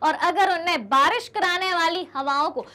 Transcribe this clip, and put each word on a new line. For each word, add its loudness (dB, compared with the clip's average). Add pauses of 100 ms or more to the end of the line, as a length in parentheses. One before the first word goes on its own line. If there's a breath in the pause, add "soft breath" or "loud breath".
और 2
अगर 2
उनने -2
बारिश 2
कराने -2
वाली 0
हवाओं 0
को, -6 (100)